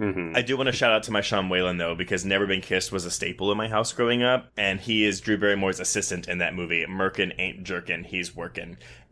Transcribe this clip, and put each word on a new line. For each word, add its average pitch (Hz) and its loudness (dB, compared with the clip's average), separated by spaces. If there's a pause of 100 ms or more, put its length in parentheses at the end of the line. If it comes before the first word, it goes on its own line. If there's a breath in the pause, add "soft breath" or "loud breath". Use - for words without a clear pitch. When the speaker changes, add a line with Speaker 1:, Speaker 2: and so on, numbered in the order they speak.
Speaker 1:
Mm-hmm. 92 -2
Speaker 2:
I 123 4
do 127 0
wanna 131 2
shout 120 4
out 110 4
to 113 -6
my 104 4
Sean 98 0
Whalen, 90 2
though, 85 0
because 90 -2
Never 98 2
Been 95 2
Kissed 92 0
was 92 -2
a 87 -6
staple 95 -2
in 104 0
my 110 -2
house 110 0
growing 120 2
up, 127 2
and 98 2
he 110 2
is 98 2
Drew 104 2
Barrymore's 98 2
assistant 92 -2
in 90 -2
that 85 -2
movie. 85 -2
Merkin 95 -2
ain't 92 -6
jerkin', 87 -6
he's 90 -8
workin'. 87 -12 (340 loud breath)